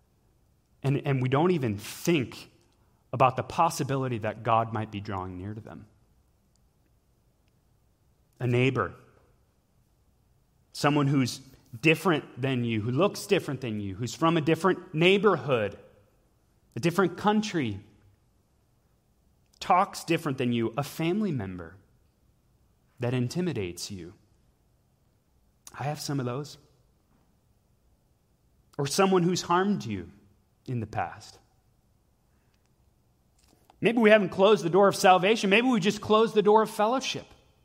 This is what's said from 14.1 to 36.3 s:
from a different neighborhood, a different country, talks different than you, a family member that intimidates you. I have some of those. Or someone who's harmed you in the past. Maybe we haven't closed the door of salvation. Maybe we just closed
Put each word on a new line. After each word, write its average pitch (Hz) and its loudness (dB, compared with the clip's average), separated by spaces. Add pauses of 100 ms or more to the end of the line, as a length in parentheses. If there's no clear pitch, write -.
from 165 2
a 160 0
different 165 0
neighborhood, 156 2 (960)
a 117 -6
different 170 0
country, 175 -2 (1800)
talks 196 2
different 156 -2
than 123 0
you, 113 0
a 143 -2
family 175 -2
member 92 -8 (1200)
that 120 -4
intimidates 123 -4
you. 90 -14 (1700)
I 123 -8
have 151 -6
some 143 -6
of 123 -4
those. 135 -8 (2250)
Or 143 -2
someone 190 2
who's 175 0
harmed 180 0
you 98 -8 (560)
in 123 -4
the 104 -6
past. 95 -8 (2500)
Maybe 233 2
we 214 6
haven't 208 6
closed 190 4
the 165 -4
door 190 6
of 185 2
salvation. 190 4
Maybe 233 4
we 233 2
just 202 0
closed 214 2